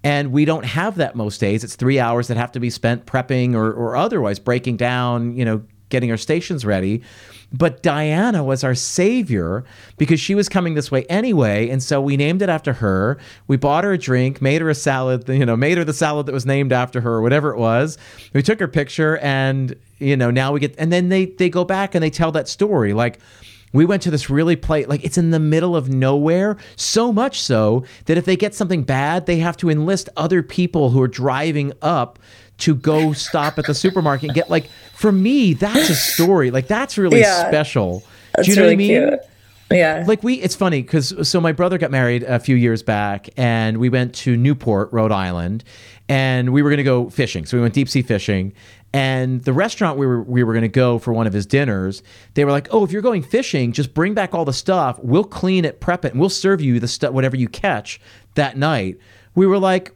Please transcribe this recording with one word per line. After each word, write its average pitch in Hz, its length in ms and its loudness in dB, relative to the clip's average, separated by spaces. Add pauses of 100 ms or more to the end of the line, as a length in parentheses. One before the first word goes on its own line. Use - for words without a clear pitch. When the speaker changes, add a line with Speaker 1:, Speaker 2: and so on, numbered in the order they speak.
Speaker 1:
And 143 280 0
we 147 100 4
don't 160 220 0
have 175 320 -4
that 143 180 -2
most 104 240 -6
days. 107 240 0
It's - 140 -14
three 131 200 0
hours 120 300 0
that 120 80 -4
have 120 160 -4
to 127 80 -8
be 120 100 -2
spent 117 360 -2
prepping 127 500 0
or, 110 160 0
or 117 240 -4
otherwise 147 420 0
breaking 123 380 -2
down, 120 580 -2
you 123 120 -2
know, 110 180 -2 (240)
getting 123 240 0
our 110 60 -2
stations 156 480 -4
ready. 101 360 0 (520)
But 135 300 0
Diana 156 600 0
was 135 220 -2
our 127 100 2
savior 127 880 -2 (340)
because 156 220 2
she 196 160 -2
was 202 140 0
coming 175 240 -2
this 147 180 -4
way 131 140 0
anyway. 139 640 0
And 131 120 -2
so 139 200 -2
we 139 160 0
named 165 240 0
it 196 80 0
after 151 240 -2
her. 107 440 0 (300)
We 139 80 2
bought 143 300 0
her 202 80 0
a 180 40 -2
drink, 131 440 -2
made 143 200 2
her 160 80 0
a 147 60 0
salad, 127 540 -2
you 135 160 2
know, 113 100 2
made 151 220 2
her 165 80 -2
the 151 80 -2
salad 147 320 -2
that 135 80 -6
was 127 120 -4
named 135 280 0
after 123 260 -2
her, 117 220 -2
whatever 139 320 2
it 107 40 -6
was. 120 400 0 (360)
We 139 80 2
took 214 180 0
her 180 80 -2
picture 156 520 -2
and, 135 540 -2 (260)
you 139 180 2
know, 120 140 2
now 131 200 0
we 147 80 0
get, 139 180 -4
and 160 140 0
then 180 160 2
they, 190 200 2
they 185 220 -2
go 180 140 0
back 190 320 -2
and 165 80 2
they 160 60 0
tell 160 240 -2
that 156 160 -2
story. 156 440 0
Like, 120 260 -2 (520)
"We 151 140 6
went 190 180 0
to 175 80 -2
this 143 180 -4
really 160 260 2
place, 147 320 -2
like, 147 160 -4
it's - 140 -4
in 165 140 2
the 160 80 2
middle 160 360 2
of 135 140 -2
nowhere, 147 680 2 (180)
so 233 380 0
much 247 280 -2
so 113 420 2 (220)
that 165 120 2
if 175 80 -2
they 185 100 2
get 208 200 -2
something 175 280 -2
bad, 147 420 -2
they 170 120 0
have 165 200 -2
to 175 120 0
enlist 156 480 0
other 165 260 0
people 165 480 0
who 131 100 4
are 131 60 4
driving 139 720 -2
up 151 380 -2 (400)
to 156 160 2
go 156 380 2
stop 151 440 -4
at 147 80 -4
the 151 80 -2
supermarket 156 560 0
and 131 60 -4
get," 165 140 0
like, 165 200 0 (240)
for 214 180 2
me, 202 440 4
that's 226 340 0
a 160 60 2
story. 165 560 2
Like, 131 160 -2
that's 226 320 -2
really 202 220 6
Speaker 2:
Yeah. 185 260 4
Speaker 1:
special. 107 560 -2 (320)
Speaker 2:
That's - 120 2
Speaker 1:
Do 196 40 4
you 202 60 4
know 190 60 8
Speaker 2:
really 175 120 8
Speaker 1:
what 196 80 2
I 208 40 2 (140)
mean? 294 80 2
Speaker 2:
cute. 285 100 -2 (520)
Yeah. 165 340 2
Speaker 1:
Like, 214 180 2
we, 247 120 0
it's 180 200 -4
funny 160 280 0
'cause, 160 440 -2
so 175 140 2
my 165 100 2
brother 180 280 0
got 151 100 -2
married 123 340 0
a 120 160 -2
few 131 160 2
years 117 280 2
back 104 440 -2 (100)
and 113 420 0
we 123 100 2
went 123 280 -2
to 123 200 0
Newport, 120 560 0
Rhode 110 180 2
Island, 92 520 -4 (440)
and 127 440 0
we 143 100 4
were 143 80 2
gonna 143 140 2
go 123 260 2
fishing. 92 360 -4
So 123 120 -2
we 120 40 2
went 117 120 2
deep 139 160 0
sea 131 140 0
fishing, 98 500 -2 (400)
and 131 500 -2
the 135 100 0
restaurant 175 440 0
we 139 80 0
were, 123 160 2
we 123 220 0
were 113 100 2
gonna 113 140 2
go 120 320 2
for 123 140 -4
one 117 120 0
of 101 80 0
his 101 140 -2
dinners, 101 560 -2 (320)
they 143 100 2
were 139 60 2
like, 143 200 -2
"Oh, 220 120 4
if 160 80 -2
you're 202 100 -4
going 208 220 0
fishing, 139 480 -2
just 139 240 -4
bring 185 180 0
back 196 220 -2
all 165 100 -2
the 135 80 -2
stuff. 160 480 -2
We'll 135 220 2
clean 185 420 0
it, - 140 -8
prep 175 260 -4
it, 127 60 -2
and 123 80 -4
we'll 185 100 2
serve 190 320 0
you 123 180 2
the 117 80 -4
stu-, 127 240 -4
whatever 131 240 0
you 120 120 -2
catch - 520 -6 (360)
that 135 220 0
night." 135 400 -2 (360)
We 190 140 4
were 196 100 4
like 185 380 0